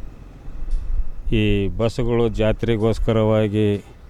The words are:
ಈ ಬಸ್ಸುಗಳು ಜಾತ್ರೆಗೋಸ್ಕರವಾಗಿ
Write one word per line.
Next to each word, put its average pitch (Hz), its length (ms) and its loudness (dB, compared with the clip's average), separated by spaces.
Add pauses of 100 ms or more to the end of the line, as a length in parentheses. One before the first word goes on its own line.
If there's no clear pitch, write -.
(1300)
ಈ 104 340 2
ಬಸ್ಸುಗಳು 117 600 0
ಜಾತ್ರೆಗೋಸ್ಕರವಾಗಿ 107 1600 2 (260)